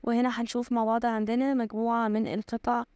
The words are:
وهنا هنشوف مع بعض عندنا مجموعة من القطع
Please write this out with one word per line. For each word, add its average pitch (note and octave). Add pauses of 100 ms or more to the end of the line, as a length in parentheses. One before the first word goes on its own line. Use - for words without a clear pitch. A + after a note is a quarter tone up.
وهنا A#3+
هنشوف A#3+
مع A#3
بعض A3+
عندنا A#3
مجموعة A#3
من G#3+
القطع A#3 (120)